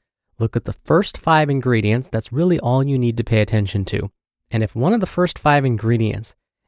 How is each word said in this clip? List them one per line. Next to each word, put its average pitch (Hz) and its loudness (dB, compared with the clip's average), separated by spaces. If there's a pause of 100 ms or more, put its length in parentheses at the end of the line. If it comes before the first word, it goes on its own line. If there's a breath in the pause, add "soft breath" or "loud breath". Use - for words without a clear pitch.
(400)
Look 113 -2
at 120 -4
the - -6
first - 0
five 156 2
ingredients. 120 0
That's 113 -6
really 170 2
all 131 0
you 139 0
need 120 0
to 113 -2
pay 110 2
attention 104 0
to. 98 -4 (380)
And 110 -2
if - -6
one 131 0
of 233 0
the 190 -2
first - -2
five 147 2
ingredients 110 0 (340)